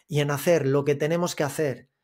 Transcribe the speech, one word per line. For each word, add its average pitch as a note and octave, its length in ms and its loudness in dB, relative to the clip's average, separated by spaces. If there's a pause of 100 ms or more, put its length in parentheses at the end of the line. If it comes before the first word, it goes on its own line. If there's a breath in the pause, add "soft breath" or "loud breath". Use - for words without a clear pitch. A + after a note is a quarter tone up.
y D3 120 -2
en D3 120 0
hacer D3 340 2
lo C#3 200 2
que C#3+ 100 2
tenemos D#3+ 400 -2
que E3 80 -2
hacer C#3 460 -4 (140)